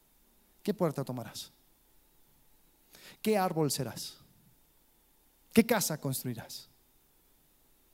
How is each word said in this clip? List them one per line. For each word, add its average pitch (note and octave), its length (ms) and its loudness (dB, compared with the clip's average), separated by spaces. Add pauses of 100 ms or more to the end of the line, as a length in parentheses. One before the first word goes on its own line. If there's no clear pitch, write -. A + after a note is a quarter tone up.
(640)
¿Qué G#3 100 0
puerta D#3+ 320 0
tomarás? B2 480 -10 (1700)
¿Qué G#3+ 160 2
árbol E3 340 2
serás? - 440 -6 (1400)
¿Qué A3+ 140 8
casa F#3+ 340 0
construirás? - 680 -6 (1300)